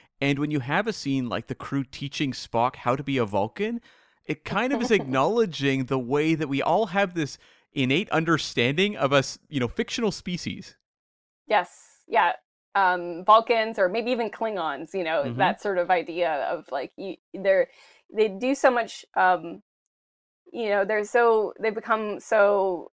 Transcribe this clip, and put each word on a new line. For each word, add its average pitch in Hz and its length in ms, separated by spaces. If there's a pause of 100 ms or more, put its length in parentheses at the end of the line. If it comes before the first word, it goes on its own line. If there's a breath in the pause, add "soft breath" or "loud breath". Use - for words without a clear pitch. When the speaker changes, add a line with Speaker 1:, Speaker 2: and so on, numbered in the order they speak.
(200 soft breath)
Speaker 1:
And 139 180
when 151 120
you 147 100
have 156 260
a 226 80
scene 135 340
like 104 180
the 127 80
crew 139 300
teaching 139 480
Spock 120 440
how 123 200
to 147 60
be 139 160
a 120 80
Vulcan, 113 540 (460 soft breath)
it - 180
kind 240 280
of - 100
is 165 80
Speaker 2:
<laughs> 202 100
Speaker 1:
acknowledging 139 840
the 135 120
way 147 360
that 151 140
we 135 140
all 202 240
have 190 280
this 160 240 (340 soft breath)
innate 135 380
understanding 160 840
of 135 160
us, 135 260 (100)
you 143 120
know, 120 80
fictional 233 420
species. - 680 (680)
Speaker 2:
Yes. 185 240 (380)
Yeah. 196 240 (420)
Um, 180 520
Vulcans 220 520
or 190 120
maybe 220 200
even 226 200
Klingons, 175 640
you 190 100
know, 160 200
Speaker 1:
Mm-hmm. 120 140
Speaker 2:
that 185 240
sort 196 160
of 175 120
idea 170 420 (180)
of, 151 220
like, 139 240
y-, 190 200 (180)
they're, 190 340 (460 soft breath)
they 214 140
do 220 260
so 277 160
much, 240 340 (120)
um, 185 460 (880)
you 220 180
know, 202 140
they're 208 200
so, 226 560
they 220 100
become 214 500
so 202 760